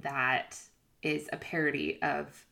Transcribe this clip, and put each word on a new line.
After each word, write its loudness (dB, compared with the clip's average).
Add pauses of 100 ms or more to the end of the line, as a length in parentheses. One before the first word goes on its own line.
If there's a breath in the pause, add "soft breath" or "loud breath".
that 0 (440)
is 0
a -6
parody 0
of -2